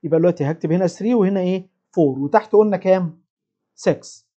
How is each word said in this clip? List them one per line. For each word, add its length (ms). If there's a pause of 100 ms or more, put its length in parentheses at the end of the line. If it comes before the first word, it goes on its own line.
يبقى 160
دلوقتي 260
هكتب 280
هنا 140
ثري 280
وهنا 260
إيه؟ 280 (220)
فور. 280
وتحت 340
قلنا 240
كام؟ 460 (520)
سكس. 640